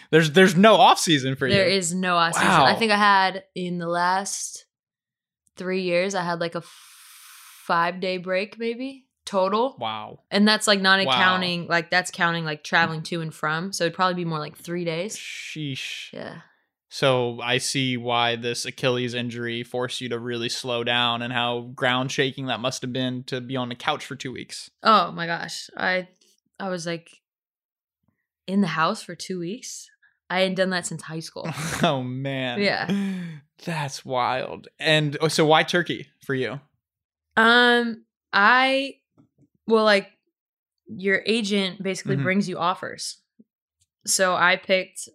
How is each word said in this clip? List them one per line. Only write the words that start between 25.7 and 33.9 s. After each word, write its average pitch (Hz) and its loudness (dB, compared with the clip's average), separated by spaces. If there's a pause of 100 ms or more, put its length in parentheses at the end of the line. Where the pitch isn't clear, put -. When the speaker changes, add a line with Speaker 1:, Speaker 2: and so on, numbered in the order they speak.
Speaker 2:
I, 185 -2 (540)
I 196 -6
was, 175 -6
like, 170 -10 (1300)
in 190 0
the 185 2
house 165 -2
for 175 -14
two 185 -8
weeks. 190 -10 (400)
I 180 0
hadn't 190 0
done 185 0
that 175 -2
since 160 -8
high 160 -10
school. - -10 (160)
Speaker 1:
<laughs> 156 -4
Oh, 147 2
man. 131 -4
Speaker 2:
Yeah. 175 0 (760)
Speaker 1:
That's 151 -8